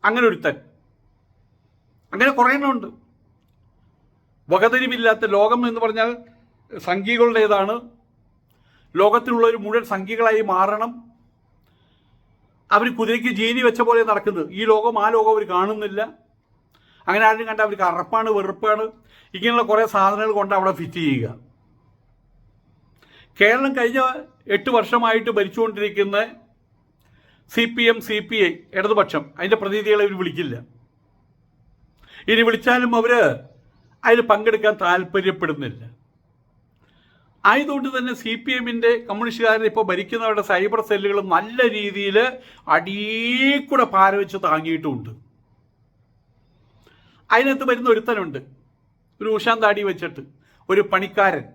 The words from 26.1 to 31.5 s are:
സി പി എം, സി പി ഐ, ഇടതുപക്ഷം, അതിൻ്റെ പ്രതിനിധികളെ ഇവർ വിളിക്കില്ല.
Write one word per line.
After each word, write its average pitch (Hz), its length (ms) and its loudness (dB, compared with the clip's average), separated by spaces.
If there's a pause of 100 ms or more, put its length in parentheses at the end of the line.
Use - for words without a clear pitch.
സി 226 120 0 (100)
പി 240 160 -2
എം, 233 80 2 (100)
സി 214 80 -2 (120)
പി 226 80 -6 (100)
ഐ, 170 40 0 (280)
ഇടതുപക്ഷം, 208 440 0 (160)
അതിൻ്റെ 196 240 0
പ്രതിനിധികളെ 208 440 0
ഇവർ 196 140 -4
വിളിക്കില്ല. 156 340 -6 (1800)